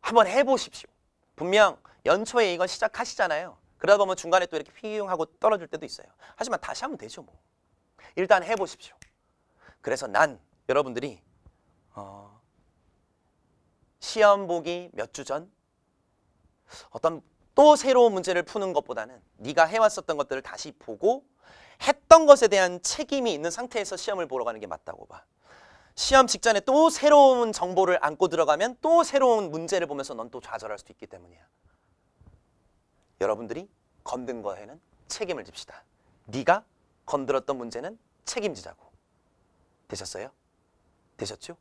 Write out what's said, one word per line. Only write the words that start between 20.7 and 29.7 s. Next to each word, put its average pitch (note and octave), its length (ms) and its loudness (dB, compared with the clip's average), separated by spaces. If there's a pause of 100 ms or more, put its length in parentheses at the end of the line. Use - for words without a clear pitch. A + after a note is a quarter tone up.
보고 E3 520 -4 (560)
했던 D#4+ 440 6
것에 C#4 220 6
대한 F#3 340 0
책임이 C4+ 520 -4
있는 D#3 180 -6
상태에서 G#3+ 460 -8
시험을 F#3 300 -6
보러 B2+ 180 -6
가는 A2+ 140 -8
게 G#2 80 -14
맞다고 - 400 -14
봐. - 160 -20 (720)
시험 C4 320 4
직전에 G#3 340 0
또 D4+ 280 4
새로운 C4+ 600 6
정보를 F3+ 500 0
안고 D#3 280 0
들어가면 D#3+ 520 0
또 E4 220 4
새로운 A#3 480 0
문제를 E3 360 -4